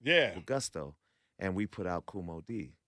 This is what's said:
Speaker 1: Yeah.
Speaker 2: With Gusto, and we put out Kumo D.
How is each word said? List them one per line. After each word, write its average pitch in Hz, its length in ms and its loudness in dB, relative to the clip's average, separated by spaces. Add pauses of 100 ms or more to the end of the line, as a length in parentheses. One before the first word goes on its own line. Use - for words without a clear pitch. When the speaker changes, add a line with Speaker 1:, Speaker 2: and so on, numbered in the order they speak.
Speaker 1:
Yeah. 131 340 6
Speaker 2:
With 82 100 -10
Gusto, 80 500 -2 (420)
and 95 180 0
we 104 120 2
put 98 200 -4
out 87 180 -2
Kumo 85 360 -8
D. 95 360 -8 (100)